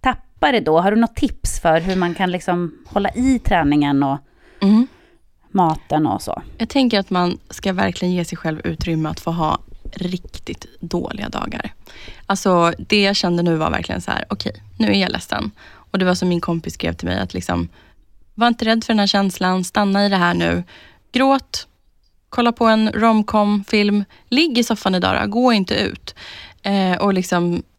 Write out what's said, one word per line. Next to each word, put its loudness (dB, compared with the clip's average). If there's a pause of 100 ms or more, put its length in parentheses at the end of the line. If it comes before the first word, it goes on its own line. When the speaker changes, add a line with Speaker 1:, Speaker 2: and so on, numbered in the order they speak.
Speaker 1:
tappar -2
det 4
då. 4
Har 4
du 4
något 2
tips -2
för 4
hur 0
man 0
kan 0
liksom -2 (100)
hålla -2
i 2
träningen 2
och 0 (440)
Speaker 2:
Mm. 4 (640)
Speaker 1:
maten 0
och -2
så? -8 (160)
Speaker 2:
Jag -6
tänker 2
att -6
man 0 (120)
ska -6
verkligen -2
ge -2
sig -10
själv -6
utrymme -2
att -8
få -6
ha -2 (340)
riktigt -10 (140)
dåliga -6
dagar. -8 (520)
Alltså, 2
det 2
jag 2
kände 0
nu 4
var 0
verkligen -4
så -6
här, -4
"Okej, -6 (240)
nu 0
är 2
jag -2
ledsen." -6 (400)
Och -2
det 2
var 2
som 0
min 0
kompis -4
skrev -4
till -8
mig, -2
att -6
liksom, -4 (680)
"Var 2
inte 0
rädd 0
för -2
den 2
här 2
känslan, 0
stanna 0
i 0
det 0
här 2
nu. 0 (480)
Gråt, 0 (640)
kolla 2
på 0
en 4
romcom-film, 2 (260)
ligg 2
i 4
soffan 0
idag 0
då, -2
gå 2
inte 0
ut." -6 (460)
Eh, 0
och 0
liksom -2 (160)